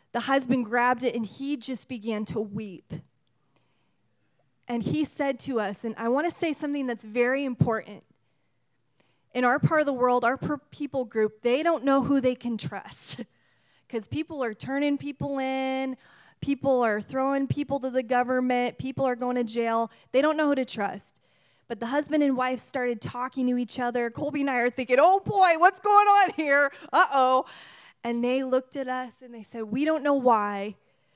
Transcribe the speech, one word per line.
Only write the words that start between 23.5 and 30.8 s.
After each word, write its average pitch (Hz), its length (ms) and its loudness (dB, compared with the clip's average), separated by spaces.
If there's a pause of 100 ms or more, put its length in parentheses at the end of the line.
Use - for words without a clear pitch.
each 247 220 -4
other. 240 300 -2
Colby 277 320 -4
and 277 80 0
I 247 120 0
are 247 100 2
thinking, 247 280 0
"Oh 370 200 8
boy, 370 400 4
what's 381 200 6
going 415 280 6
on 403 240 6
here? 285 400 2 (200)
Uh-oh." 269 540 4 (580)
And 233 200 -2
they 254 200 0
looked 254 320 -2
at 262 120 -6
us 254 340 -8
and 247 100 -20
they 226 120 -16
said, 226 220 -8
"We 254 200 -2
don't 311 160 0
know 285 140 2
why, 208 600 2 (400)